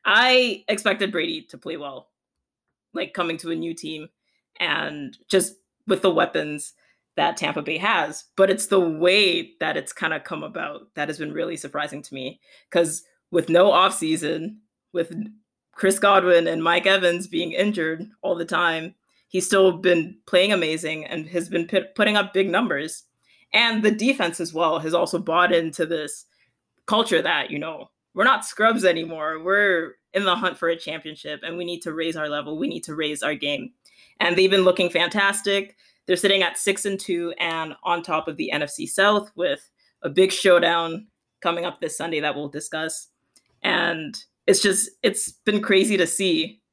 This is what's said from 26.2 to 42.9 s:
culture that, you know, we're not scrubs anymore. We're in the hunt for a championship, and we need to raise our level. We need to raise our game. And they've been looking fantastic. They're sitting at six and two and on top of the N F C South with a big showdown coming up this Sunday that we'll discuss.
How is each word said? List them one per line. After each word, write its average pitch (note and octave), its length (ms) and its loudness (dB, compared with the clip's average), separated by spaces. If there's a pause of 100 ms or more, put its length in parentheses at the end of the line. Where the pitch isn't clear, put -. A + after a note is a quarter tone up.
culture G#3+ 380 2
that, D3+ 280 -2
you D3 80 -6
know, D#3 320 -10 (220)
we're F#3+ 120 0
not C4 200 2
scrubs G#3+ 400 2
anymore. D#3+ 580 0
We're F#3 520 2 (180)
in G3 120 -2
the F3+ 120 2
hunt F#3 220 -4
for E3+ 100 -2
a E3 80 0
championship, D3+ 680 -12
and E3 140 -10
we F3 80 -8
need E3+ 180 -8
to E3 120 -8
raise E3 200 -4
our D3+ 140 -6
level. D3 300 -6
We F3 100 -2
need - 160 -8
to D#3 100 -10
raise D3+ 280 -4
our D3+ 120 -2
game. C#3+ 380 -6 (480)
And F3 160 2
they've F#3+ 140 4
been F#3+ 140 4
looking F3+ 260 4
fantastic. G3 840 0 (300)
They're F3+ 100 4
sitting F#3+ 260 4
at - 160 -2
six - 280 0
and G3 120 -2
two E3+ 400 -4
and D#3+ 460 -4
on F3 180 0
top D#3+ 240 -2
of D3+ 100 -8
the - 140 -4
N D3 120 -2
F D3 80 -4
C - 140 -8
South G#3 520 2
with C#3+ 340 -4 (320)
a C3+ 60 -6
big F#3 240 4
showdown E3+ 720 4 (340)
coming E3+ 240 -2
up F3 160 -8
this D#3 160 -6
Sunday E3 220 -4
that D3 160 -2
we'll C#3+ 140 -8
discuss. D#3 600 -8 (540)